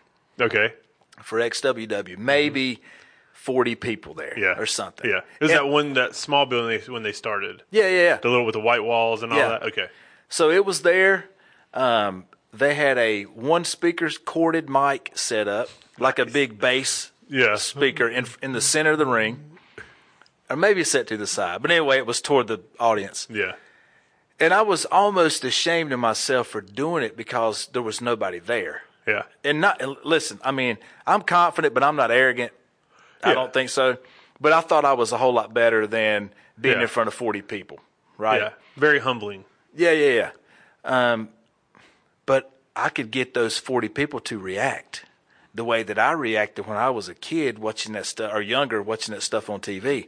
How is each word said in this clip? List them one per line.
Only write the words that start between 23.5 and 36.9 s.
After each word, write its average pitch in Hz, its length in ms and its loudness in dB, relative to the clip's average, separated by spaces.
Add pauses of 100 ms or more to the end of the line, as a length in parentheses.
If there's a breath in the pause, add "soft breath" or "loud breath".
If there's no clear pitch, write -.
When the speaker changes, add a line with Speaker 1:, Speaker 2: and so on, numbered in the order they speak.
Speaker 2:
And 165 140 4
I 208 80 4
was 196 240 0
almost 185 580 2
ashamed 160 480 0
of 123 80 -4
myself 120 480 0
for 107 120 -8
doing 135 420 -4
it 110 140 -6
because 113 560 -2
there 123 100 -2
was 110 180 -6
nobody 104 380 -4
there. 87 440 -6 (240)
Speaker 1:
Yeah. 107 160 -2 (220)
Speaker 2:
And 151 160 0
not, 185 220 0
and 135 220 -6
listen, 147 380 0
I 135 100 -2
mean, 127 260 -2 (280 loud breath)
I'm 202 160 2
confident, 165 520 2
but 127 80 4
I'm 151 140 2
not 120 140 2
arrogant. 123 420 2 (720 soft breath)
I 117 80 2
Speaker 1:
Yeah. 127 40 4
Speaker 2:
don't 131 180 -2
think 131 160 0
so. 127 300 2 (420 soft breath)
But 151 120 4
I 165 100 6
thought 156 220 2
I 139 100 6
was 120 180 0
a 117 60 -2
whole 127 140 4
lot 107 200 0
better 113 360 4
than 107 420 0 (280 soft breath)
being 117 180 2
Speaker 1:
Yeah. 98 60 0
Speaker 2:
in 113 60 0
front 113 200 0